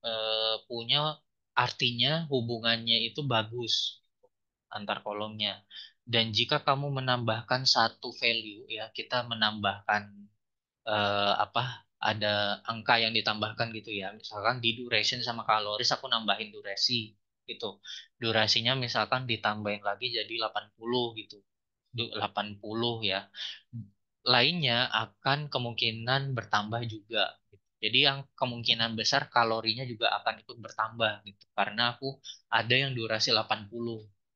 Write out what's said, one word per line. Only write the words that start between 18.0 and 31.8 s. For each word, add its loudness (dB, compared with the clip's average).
Durasinya 2
misalkan 0
ditambahin -2
lagi -4
jadi -4
delapan -4
puluh -2
gitu. -18
Du-, -4
delapan -2
puluh -2
ya. 0
Lainnya 4
akan -2
kemungkinan -2
bertambah 0
juga. -2
Jadi 6
yang 0
kemungkinan 0
besar 2
kalorinya 2
juga -2
akan -4
ikut -16
bertambah -2
gitu. -20
Karena 0